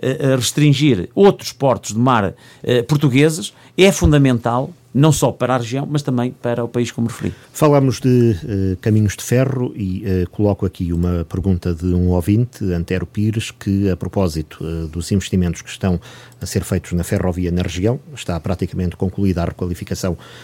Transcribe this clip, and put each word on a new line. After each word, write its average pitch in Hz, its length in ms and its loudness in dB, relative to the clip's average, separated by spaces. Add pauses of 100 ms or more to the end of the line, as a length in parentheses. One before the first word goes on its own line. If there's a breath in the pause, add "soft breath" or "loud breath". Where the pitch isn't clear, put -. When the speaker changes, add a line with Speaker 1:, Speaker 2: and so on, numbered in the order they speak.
Speaker 1:
eh, 131 200 -2
eh, 135 160 2
restringir 135 760 2
outros 196 380 4
portos 127 400 -2
de 104 80 -2
mar, 117 340 2 (300 loud breath)
eh, 120 180 2
portugueses, 151 720 2 (240 soft breath)
é 190 140 6
fundamental, 139 800 2 (240)
não 151 160 6
só 139 200 2
para 123 240 -2
a - 20 0
região, 120 320 -4
mas 147 140 -2
também 123 260 -2
para 120 340 -4
o 113 40 -4
país, 120 240 -2
como 117 160 -2
referi. 101 260 -6 (180 loud breath)
Speaker 2:
Falamos 143 480 4
de, 120 440 4
eh, 95 360 -2
caminhos 107 380 2
de - 60 -14
ferro 127 520 0
e, 95 300 -6
eh, 92 260 0
coloco 101 360 0
aqui 87 260 -4
uma 85 320 -2
pergunta 90 480 -2
de 82 140 -4
um 90 220 2
ouvinte, 101 560 0
Antero 87 420 -2
Pires, 107 420 -4
que, 98 400 -2
a 90 80 0
propósito, 80 640 -4
eh, 82 260 -6
dos 82 240 -8
investimentos 92 520 0
que - 80 -20
estão 90 280 -2 (400 loud breath)
a 104 60 -8
ser 95 180 -4
feitos - 280 -4
na 87 120 -2
ferrovia 90 480 -2
na 90 120 -2
região, 92 360 -2 (140)
está 87 260 -8
praticamente 90 560 -4
concluída 95 460 -2
a - 40 0
requalificação, 90 720 -6 (280 loud breath)